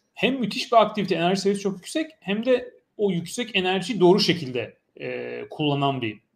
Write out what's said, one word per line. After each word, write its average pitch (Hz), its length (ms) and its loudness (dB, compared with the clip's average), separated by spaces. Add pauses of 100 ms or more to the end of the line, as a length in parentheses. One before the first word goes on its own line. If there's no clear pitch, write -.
(140)
hem 254 260 0
müthiş - 320 -6
bir 233 60 6
aktivite, 208 380 2
enerji 180 260 0
seviyesi 202 200 0
çok 196 160 -4
yüksek, 311 420 -6
hem 214 260 -4
de 254 280 0 (240)
o 202 140 2
yüksek 220 440 -4
enerjiyi 185 440 0
doğru 180 200 8
şekilde, 123 580 -2 (220)
e, 123 500 -8
kullanan 143 520 0
bir, 107 180 -6 (160)